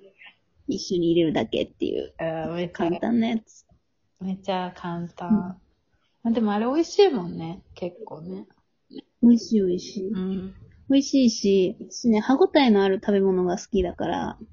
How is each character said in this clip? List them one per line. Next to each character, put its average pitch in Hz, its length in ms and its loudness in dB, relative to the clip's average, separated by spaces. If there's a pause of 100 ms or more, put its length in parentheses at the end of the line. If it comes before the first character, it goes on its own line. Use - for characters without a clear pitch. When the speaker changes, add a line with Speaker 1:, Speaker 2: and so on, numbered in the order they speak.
(680)
Speaker 1:
一 196 280 -4
緒 - 20 0
に 170 120 2
入 170 120 4
れ 165 60 2
る 147 40 -2
だ 160 140 -2
け - 160 -2
っ - 100 -10
て - 140 -6
い 62 120 -4
う、 - 200 -10
Speaker 2:
あ - 40 -8 (280)
ー、 165 40 -8
め 175 120 -4
っ - 20 -6
ち - 20 -20
ゃ、 - 40 -18
Speaker 1:
簡 170 260 -2
単 233 180 0
な 226 100 2
や 233 120 -2
つ。 - 260 -20 (540)
Speaker 2:
め 190 140 -6
っ 190 60 -10
ち - 120 -6
ゃ 180 240 -4
簡 170 320 -8
単。 175 200 -10
Speaker 1:
う - 40 2
ん。 208 40 4
Speaker 2:
ま 185 240 -6 (640)
あ、 233 60 0
で 226 100 0
も 208 120 0
あ 202 60 -2
れ 220 80 -2
美 254 140 -2
味 330 40 2
し - 180 -4
い 392 60 6
も 226 160 -2
ん 175 120 -8
ね、 170 260 -10 (120)
結 175 320 -10
構 - 160 -16
ね。 185 240 -12 (760)
Speaker 1:
美 240 60 8
味 240 100 8
し 220 200 -2
い - 20 2
美 180 140 0
味 185 60 -4
し - 200 -12
い。 190 80 -6
Speaker 2:
う 208 100 -6
ん。 190 360 -6 (360)
Speaker 1:
美 277 80 6
味 277 40 4
し 269 240 2
い 233 40 4
し、 196 500 2
私 - 280 -6
ね、 214 120 4
歯 269 160 2
ご 381 100 4
た 320 160 4
え 247 80 6
の 202 120 6
あ 196 60 2
る 190 80 2
食 214 160 -2
べ 202 80 4
物 185 240 2
が 180 140 -2
好 - 80 -16
き 190 160 -2
だ 170 120 -4
か - 120 -6
ら。 175 320 -6 (140)